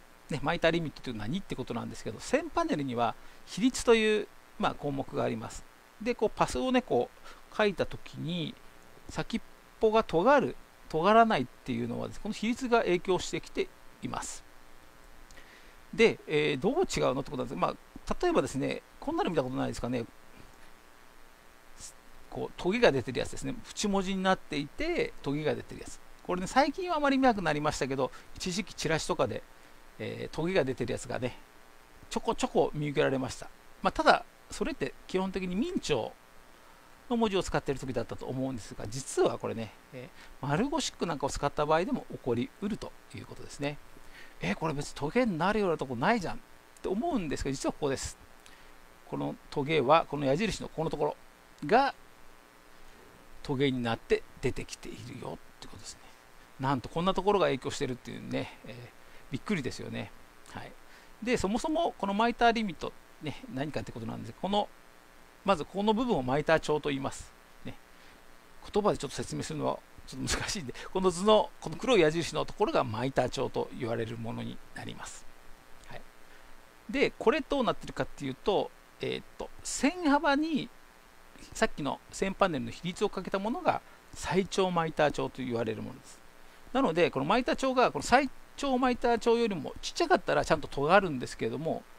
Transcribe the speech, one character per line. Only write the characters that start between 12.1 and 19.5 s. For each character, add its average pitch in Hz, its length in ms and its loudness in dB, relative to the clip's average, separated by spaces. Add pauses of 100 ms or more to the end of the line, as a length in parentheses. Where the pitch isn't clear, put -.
す - 20 -8
ね、 - 60 -10
こ 202 60 -6
の 214 60 -4
比 - 140 -2
率 247 200 -2
が 233 120 6
影 180 200 2
響 180 180 0
し - 120 -4
て 160 100 -4
き - 100 -14
て - 180 -4 (340)
い - 60 -6
ま - 140 -4
す。 - 220 -10 (1500)
で、 180 320 8
え 151 320 4
ー、 - 20 -4
ど 180 100 2
う - 20 0 (100)
違 147 280 2
う 127 40 0
の 135 60 -2
っ 139 40 -4
て - 60 -10
こ 143 60 -8
と - 20 -4
な 123 60 -2
ん - 20 -6
で - 20 -8
す - 20 -
け 139 40 -6
ど、 170 60 -2
ま 165 80 4
あ、 - 540 -6
例 359 60 4
え 349 40 2
ば 214 100 6
で 135 60 0
す - 80 -4
ね、 135 260 -2 (180)
こ 294 120 -4
ん 330 40 -2
な 370 80 0
の 254 60 0
見 165 60 0
た 147 60 4
こ 127 80 -2